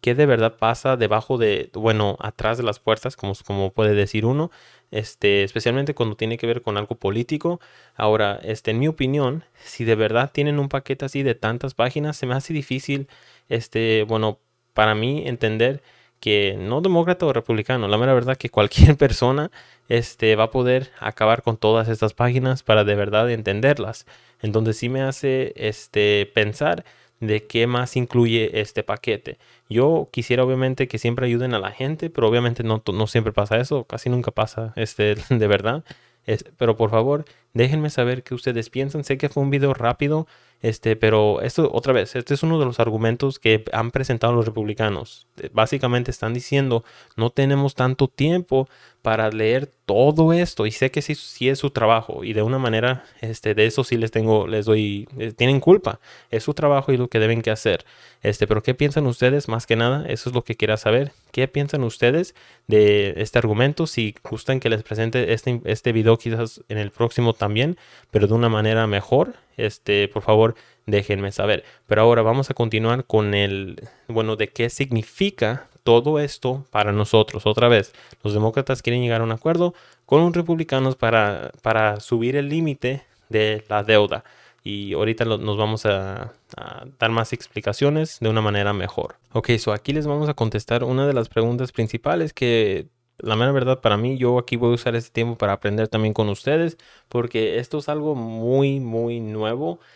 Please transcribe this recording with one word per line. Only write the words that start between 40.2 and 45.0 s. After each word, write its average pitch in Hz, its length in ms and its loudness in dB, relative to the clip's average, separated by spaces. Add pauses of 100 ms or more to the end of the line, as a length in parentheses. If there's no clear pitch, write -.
este, 110 340 0
pero 107 460 4
esto, 139 320 0
otra 131 200 0
vez, 107 220 0
este 127 200 -2
es - 80 -4
uno 165 160 2
de 143 60 2
los 120 140 -4
argumentos 117 600 0
que 110 240 4 (100)
han 113 160 -2
presentado 120 440 0
los 117 120 2
republicanos. 107 840 -4 (140)